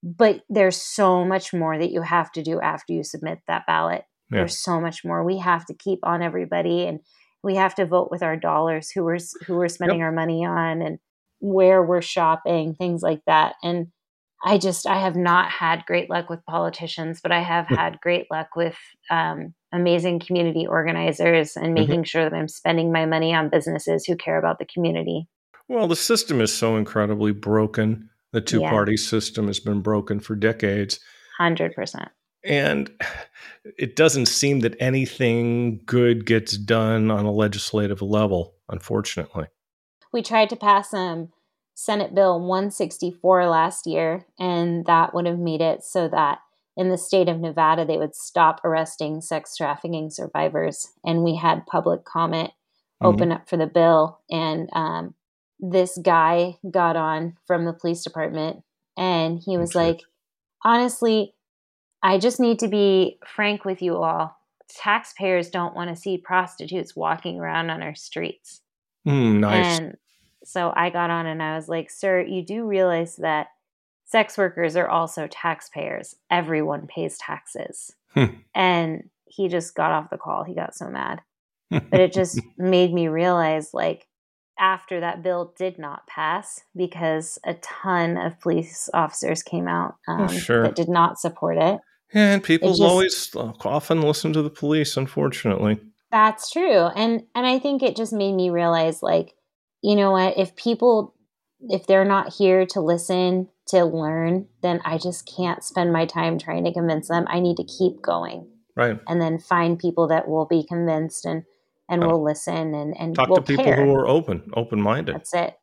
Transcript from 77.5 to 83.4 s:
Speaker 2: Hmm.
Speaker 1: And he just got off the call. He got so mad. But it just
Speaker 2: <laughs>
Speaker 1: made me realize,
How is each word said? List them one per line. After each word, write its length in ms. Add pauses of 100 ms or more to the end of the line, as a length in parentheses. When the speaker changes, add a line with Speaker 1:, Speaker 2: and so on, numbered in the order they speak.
Speaker 2:
Hmm. 120 (300)
Speaker 1:
And 540 (160)
he 220
just 280
got 160
off 180
the 80
call. 260
He 120
got 200
so 140
mad. 320 (480)
But 300
it 140
just 260 (100)
Speaker 2:
<laughs> 80
Speaker 1:
made 360
me 160
realize, 640